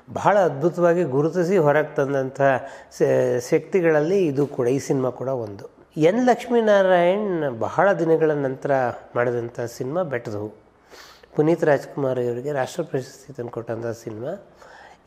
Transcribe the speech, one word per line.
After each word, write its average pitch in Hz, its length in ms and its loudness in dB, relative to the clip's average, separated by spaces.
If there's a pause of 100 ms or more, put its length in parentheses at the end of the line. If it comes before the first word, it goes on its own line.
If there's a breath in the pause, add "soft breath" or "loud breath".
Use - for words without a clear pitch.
(120 loud breath)
ಬಹಳ 185 260 2
ಅದ್ಭುತವಾಗಿ 170 640 2
ಗುರುತಿಸಿ 160 540 0
ಹೊರಗೆ 147 380 2
ತಂದಂಥ 135 460 -2 (580 loud breath)
ಸ-, - 40 -2 (480)
ಶಕ್ತಿಗಳಲ್ಲಿ 165 760 2
ಇದು 139 200 0
ಕೂಡ, 123 220 -2
ಈ 135 100 2
ಸಿನಿಮಾ 131 320 -2
ಕೂಡ 127 180 -8
ಒಂದು. 110 420 -8 (260)
ಎನ್ 190 300 2
ಲಕ್ಷ್ಮೀನಾರಾಯಣ್ 190 1300 2
ಬಹಳ 160 340 2
ದಿನಗಳ 160 380 2
ನಂತರ 139 400 -2 (460)
ಮಾಡಿದಂಥ 120 440 -2
ಸಿನಿಮಾ 131 420 -6
ಬೆಟ್ಟದ 120 320 -6
ಹೂ. 104 140 -6 (880 loud breath)
ಪುನೀತ್ 160 280 2
ರಾಜ್ಕುಮಾರ್ 135 560 0
ಇವರಿಗೆ 123 320 -4
ರಾಷ್ಟ್ರ 135 300 -4
ಪ್ರಶಸ್ತಿ 135 500 -10
ತಂದುಕೊಟ್ಟಂಥ 117 540 -10
ಸಿನಿಮಾ. 117 600 -10 (600 loud breath)